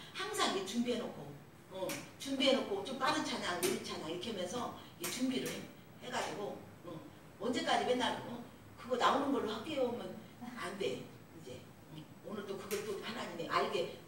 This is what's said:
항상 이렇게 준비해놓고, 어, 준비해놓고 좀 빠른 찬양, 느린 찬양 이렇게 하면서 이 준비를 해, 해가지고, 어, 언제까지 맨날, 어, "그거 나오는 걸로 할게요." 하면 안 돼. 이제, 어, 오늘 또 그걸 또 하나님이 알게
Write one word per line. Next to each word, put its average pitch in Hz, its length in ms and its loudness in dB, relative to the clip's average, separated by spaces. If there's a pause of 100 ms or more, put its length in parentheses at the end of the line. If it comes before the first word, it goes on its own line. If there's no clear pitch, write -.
(120)
항상 381 420 4
이렇게 381 120 2
준비해놓고, 208 680 0 (380)
어, 190 160 -2 (300)
준비해놓고 247 680 4
좀 269 140 -2
빠른 294 260 4
찬양, 214 360 0
느린 - 240 2
찬양 - 260 -4
이렇게 180 200 -2
하면서 214 480 -2 (220)
이 170 40 -6
준비를 254 440 2
해, - 120 -4 (440)
해가지고, 240 560 -2 (240)
어, 156 160 -8 (400)
언제까지 240 460 4
맨날, 254 400 4
어, 240 180 -6 (340)
"그거 240 180 0
나오는 277 360 6
걸로 214 200 2
할게요." 269 360 2
하면 - 280 -2 (400)
안 - 220 -4
돼. - 240 0 (400)
이제, - 180 -10 (320)
어, 156 100 -10 (240)
오늘 202 200 -4
또 196 100 -4
그걸 202 300 -2
또 196 180 -4
하나님이 214 440 -4
알게 - 600 2